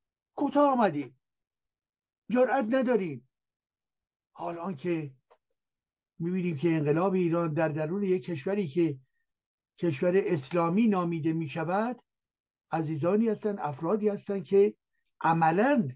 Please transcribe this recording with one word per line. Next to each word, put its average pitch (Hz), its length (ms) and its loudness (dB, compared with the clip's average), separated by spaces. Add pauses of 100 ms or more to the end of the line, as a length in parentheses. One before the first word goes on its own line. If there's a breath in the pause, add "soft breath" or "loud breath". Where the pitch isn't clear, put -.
(360)
کوتاه 285 360 2
آمدیم، 170 480 0 (1080)
جرأت 247 400 2
نداریم.» 214 600 -2 (1040)
حال 170 240 -8
آنکه 165 560 -6 (1080)
می‌بینیم 175 380 -2
که 165 120 2
انقلاب 160 440 2
ایران 170 400 0
در 160 160 0
درون 156 340 -4
یک 185 200 0
کشوری 190 440 -4
که 147 300 0 (800)
کشور 180 480 0
اسلامی 175 640 0
نامیده 170 460 0
می‌شود، 165 640 -4 (720)
عزیزانی 165 580 0
هستن، 208 300 -4
افرادی 165 500 -4
هستن 196 340 -6
که 202 320 4 (460)
عملاً 165 760 2